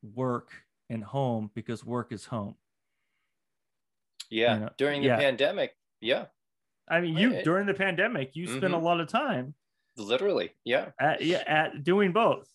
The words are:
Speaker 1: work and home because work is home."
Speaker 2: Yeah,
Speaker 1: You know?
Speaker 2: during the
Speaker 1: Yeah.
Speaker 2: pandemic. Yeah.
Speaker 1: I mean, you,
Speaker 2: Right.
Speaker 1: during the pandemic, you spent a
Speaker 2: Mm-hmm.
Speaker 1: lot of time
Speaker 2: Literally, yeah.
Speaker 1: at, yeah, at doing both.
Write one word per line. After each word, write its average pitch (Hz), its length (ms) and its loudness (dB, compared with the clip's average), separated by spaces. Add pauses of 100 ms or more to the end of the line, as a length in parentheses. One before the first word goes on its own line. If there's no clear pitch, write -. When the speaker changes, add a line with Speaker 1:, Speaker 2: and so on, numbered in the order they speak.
(140)
Speaker 1:
work 123 380 -4 (380)
and 113 140 -6
home 117 520 -4
because 113 280 -8
work 117 280 -6
is 107 140 -12
home." 107 300 -8 (1700)
Speaker 2:
Yeah, 113 260 2
Speaker 1:
You 107 60 -2
know? 104 160 -6
Speaker 2:
during 143 240 0
the 139 60 2
Speaker 1:
Yeah. 123 100 4
Speaker 2:
pandemic. 139 580 0 (260)
Yeah. 113 240 0 (640)
Speaker 1:
I 165 120 2
mean, 165 160 -2
you, 220 160 4
Speaker 2:
Right. 185 100 -4
Speaker 1:
during 180 220 2
the 196 80 0
pandemic, 190 640 -2
you 165 120 -8
spent 131 180 -4
a 180 120 2
Speaker 2:
Mm-hmm. 165 80 0
Speaker 1:
lot 170 160 2
of 160 60 -4
time 175 480 -2 (420)
Speaker 2:
Literally, 117 540 0 (120)
yeah. 120 360 0
Speaker 1:
at, 147 220 2
yeah, 170 260 0
at 151 360 0
doing 185 280 4
both. 202 440 2